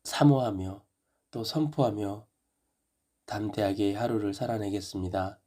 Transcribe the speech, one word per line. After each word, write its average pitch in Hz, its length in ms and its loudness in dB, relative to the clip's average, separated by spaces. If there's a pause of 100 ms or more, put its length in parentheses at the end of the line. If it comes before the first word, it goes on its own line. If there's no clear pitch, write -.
사모하며 104 800 2 (460)
또 117 120 -6
선포하며 113 840 -2 (1000)
담대하게 101 680 0
하루를 110 380 0
살아내겠습니다. 98 1120 -4